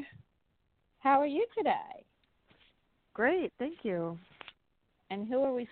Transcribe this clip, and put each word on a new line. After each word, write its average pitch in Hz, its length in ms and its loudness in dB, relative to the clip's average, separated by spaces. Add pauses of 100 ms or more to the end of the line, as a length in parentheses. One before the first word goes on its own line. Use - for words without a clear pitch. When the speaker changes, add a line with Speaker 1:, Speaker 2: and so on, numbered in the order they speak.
(1000)
Speaker 1:
How 269 200 6
are 294 60 4
you 311 220 0 (100)
today? 170 460 -2 (1080)
Speaker 2:
Great, 277 460 2
thank 294 240 -6
you. 170 360 -2 (920)
Speaker 1:
And 202 180 -6
who 254 140 0
are 269 120 2
we 247 180 -4